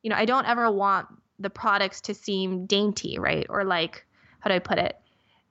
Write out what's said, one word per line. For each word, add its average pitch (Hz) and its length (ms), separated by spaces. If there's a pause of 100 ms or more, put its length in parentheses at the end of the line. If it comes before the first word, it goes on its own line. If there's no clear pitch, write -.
you 220 60
know, 208 60
I 214 100
don't 254 200
ever 240 240
want 196 380 (320)
the 196 100
products 202 520
to 208 120
seem 185 520
dainty, 202 520
right? 156 300
Or, 202 160
like, 170 420 (320)
how - 120
do 190 40
I 180 60
put 185 180
it? - 180 (540)